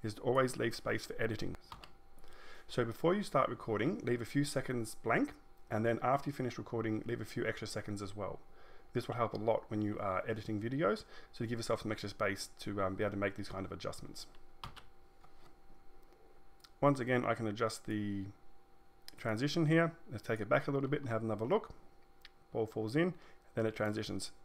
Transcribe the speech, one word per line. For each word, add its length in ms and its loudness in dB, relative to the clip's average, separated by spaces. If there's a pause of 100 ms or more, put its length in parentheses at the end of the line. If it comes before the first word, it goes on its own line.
is 140 -4
to 80 -14
always 340 4
leave 160 2
space 320 0
for 160 -8
editing. 340 0 (1120)
So 180 2
before 280 2
you 100 2
start 260 4
recording, 560 0
leave 160 2
a 40 -4
few 200 2
seconds 580 -2
blank, 300 4 (360)
and 160 2
then 160 4
after 280 2
you 40 -4
finish 240 -2
recording, 480 -2
leave 140 -2
a 60 -4
few 200 -2
extra 220 -2
seconds 340 -4
as 140 -6
well. 240 -4 (540)
This 140 0
will 80 -4
help 180 2
a 40 -4
lot 300 2
when 140 0
you 180 0
are 260 2
editing 360 -2
videos, 420 2 (300)
so 120 -4
give 140 0
yourself 220 0
some 100 -2
extra 160 -4
space 420 0 (100)
to, 220 -2
um, 140 2
be 80 2
able 80 4
to 60 -2
make 180 2
these 140 -6
kind 160 -4
of 80 -8
adjustments. 540 -8 (2500)
Once 220 6
again, 240 4
I 80 4
can 140 0
adjust 380 0
the 380 0 (960)
transition 480 2
here. 260 8 (180)
Let's 140 -8
take 160 0
it 80 -2
back 200 6
a 40 2
little 180 2
bit 120 2
and 80 -6
have 140 2
another 220 0
look. 260 2 (840)
Ball 140 2
falls 280 -2
in, 200 4 (380)
then 120 2
it 100 0
transitions. 560 0 (140)